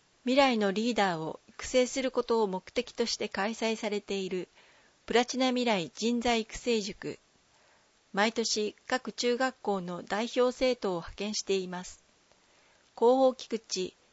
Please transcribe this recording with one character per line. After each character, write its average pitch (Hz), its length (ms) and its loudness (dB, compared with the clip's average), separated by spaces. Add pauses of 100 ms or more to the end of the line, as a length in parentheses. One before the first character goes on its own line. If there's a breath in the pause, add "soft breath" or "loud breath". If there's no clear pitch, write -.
(260)
未 247 100 2
来 269 240 6
の 202 120 2
リ 220 200 0
ー 220 40 -2
ダ 190 220 2
ー - 20 -6
を 156 200 -6 (100)
育 - 160 -14
成 254 220 2
す 269 140 -6
る 262 100 0
こ 240 120 0
と 226 200 2
を 202 40 4
目 185 220 -6
的 - 220 -4
と 233 160 -2
し - 100 -2
て 214 100 -4
開 214 280 -4
催 226 200 -2
さ 220 140 -4
れ 208 100 -2
て 196 160 -6
い 190 140 -4
る 180 180 -6 (580 soft breath)
プ - 80 -2
ラ 240 120 4
チ - 120 -8
ナ 254 120 2
未 247 160 0
来 196 300 0
人 233 260 0
材 233 200 2
育 - 160 -8
成 226 240 0
塾。 190 360 -8 (960 soft breath)
毎 214 200 2
年 214 420 -2 (120)
各 254 240 -2
中 240 260 0
学 262 220 -2
校 196 220 -2
の 175 220 -8
代 220 320 -2
表 247 160 4
生 254 240 2
徒 202 160 -2
を 180 40 -2
派 170 200 -8
遣 208 200 -4
し - 80 -4
て 196 120 0
い 185 120 -2
ま 180 160 -10
す。 - 200 -18 (920 soft breath)
広 247 220 6
報 262 160 6
菊 - 220 -8
池 - 380 -6 (200)